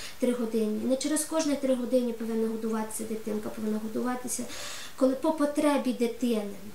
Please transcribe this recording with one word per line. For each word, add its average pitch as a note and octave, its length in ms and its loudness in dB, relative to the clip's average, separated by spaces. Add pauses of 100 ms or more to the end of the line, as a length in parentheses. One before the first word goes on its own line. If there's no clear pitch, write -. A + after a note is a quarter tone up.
(200)
три B3+ 120 4
години. A3 520 0
Не B3+ 120 4
через D4+ 280 0
кожні D#4 320 0
три C4 180 2
години A#3+ 380 2
повинна A3+ 360 0
годуватися A3 560 -2
дитинка, G#3+ 440 -4
повинна G#3+ 300 -2
годуватися, A#3+ 680 -4 (520)
коли C4 180 6
по D#4 180 2
потребі D4 600 2
дитини. A3+ 600 0 (200)